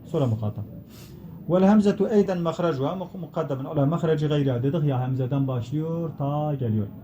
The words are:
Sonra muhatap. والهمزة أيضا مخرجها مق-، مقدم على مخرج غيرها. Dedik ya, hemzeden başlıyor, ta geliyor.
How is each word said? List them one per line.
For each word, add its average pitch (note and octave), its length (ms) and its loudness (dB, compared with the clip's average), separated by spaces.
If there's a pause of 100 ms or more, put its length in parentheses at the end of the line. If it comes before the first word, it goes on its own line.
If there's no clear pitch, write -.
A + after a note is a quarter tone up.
Sonra C#3 220 0
muhatap. A2 380 -2 (840)
والهمزة G3 500 6 (120)
أيضا G3+ 240 4
مخرجها E3 580 0 (100)
مق-، F3 140 -12 (100)
مقدم C#3 400 -4
على D#3 160 0 (120)
مخرج D#3+ 300 2
غيرها. C#3 380 2
Dedik D3 220 0
ya, C3+ 160 2
hemzeden C3 480 0
başlıyor, D#3 680 -4
ta D3 360 -2
geliyor. A2 320 0 (180)